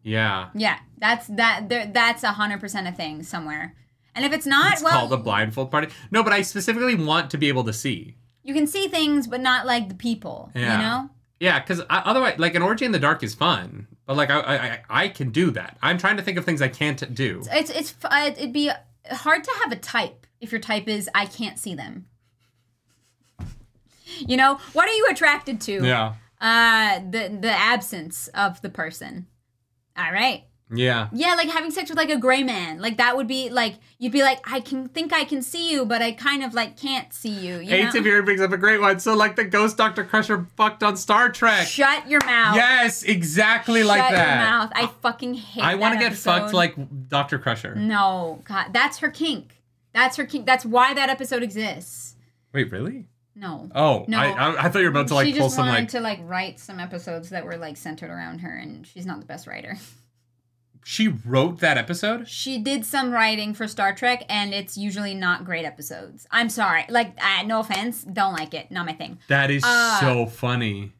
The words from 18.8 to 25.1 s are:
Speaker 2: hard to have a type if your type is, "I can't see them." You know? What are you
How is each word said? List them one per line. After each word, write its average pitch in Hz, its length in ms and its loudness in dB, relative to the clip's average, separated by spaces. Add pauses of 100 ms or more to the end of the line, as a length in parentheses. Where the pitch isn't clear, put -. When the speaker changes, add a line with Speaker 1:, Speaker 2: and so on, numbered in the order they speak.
Speaker 2:
hard 302 320 0
to 508 80 -6 (100)
have 302 100 -2
a - 40 -4
type - 500 -6 (160)
if 233 100 -12
your 226 100 -4
type 214 260 -4
is, 208 260 -4
"I 202 140 -4
can't 208 320 -10
see 180 160 -10
them." 139 320 -14 (2000)
You 254 180 0
know? 277 180 6 (180)
What 349 160 4
are 440 40 0
you 440 180 4